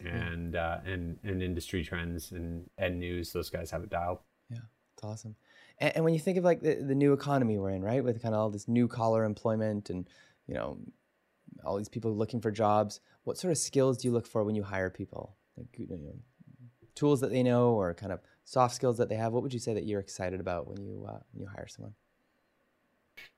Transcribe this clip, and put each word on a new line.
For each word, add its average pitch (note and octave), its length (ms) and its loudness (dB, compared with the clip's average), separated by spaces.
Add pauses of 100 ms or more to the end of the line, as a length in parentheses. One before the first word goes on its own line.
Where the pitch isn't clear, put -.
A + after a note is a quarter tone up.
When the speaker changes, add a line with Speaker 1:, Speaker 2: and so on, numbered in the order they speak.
Speaker 1:
Yeah. F2 140 -6
Speaker 2:
and, E2+ 400 -4
uh, E2+ 300 0
and, F2 360 -4
and F#2+ 200 -2
industry F2 420 -2
trends E2+ 480 -6
and, E2+ 360 -8 (100)
and F2+ 200 0
news. F2 340 -4
Those E2+ 180 -4
guys E2+ 200 -6
have E2 120 -4
it F2+ 80 -12
dialed. F2 300 -2 (280)
Speaker 1:
Yeah, A#2 120 -10 (360)
it's - 80 -12
awesome. A2 320 -10 (420)
And, - 180 2
and E3 100 4
when E3 80 6
you D#3+ 60 0
think F3+ 180 0
of, F3 60 4
like, F3 180 4
the, D3+ 140 4
the C#3 180 -2
new C#3+ 180 6
economy C3+ 460 2
we're F#2+ 120 0
in, F#2+ 120 -2
right, A#2 200 0
with A#2 200 0
kinda A2 160 0
all A2 100 2
this G2+ 200 -6
new A#2+ 200 6
collar A2+ 360 2
employment G#2+ 680 0
and, F2+ 180 -6 (380)
you - 80 -8
know, A#1+ 240 -6 (880)
all F#2+ 100 0
these G#2+ 140 -6
people A2 260 -2
looking A2 240 -2
for A2 100 0
jobs, G#2 500 4 (240)
what - 120 -4
sort F#3 160 0
of D3 60 2
skills C3 400 4
do B2+ 100 -2
you A#2+ 60 4
look A2+ 120 0
for A2+ 160 0
when G#2+ 120 0
you G#2+ 80 0
hire F#2+ 260 -2
people? - 480 -10 (220)
Like, A#2+ 100 -14 (100)
you - 120 -8
know, D2+ 240 -10 (800)
tools D3 260 4
that B2+ 100 0
they B2+ 120 4
know B2 320 6
or F#2 200 2
kind G2 180 -6
of F2 80 -6 (240)
soft B2+ 300 4
skills A#2+ 240 2
that A#2 100 2
they A2 80 -2
have? A2+ 160 0
What A#2+ 100 0
would C3 120 -4
you A#2 60 -4
say A2+ 140 -2
that F#2 120 -2
you're G2+ 140 -2
excited F#2 400 -6
about F2 260 -4
when G2 180 -10
you, G2+ 240 -10
uh, - 100 -10 (140)
when A2 100 -12
you G2 40 -8
hire - 220 -12
someone? G#2+ 260 -16 (1400)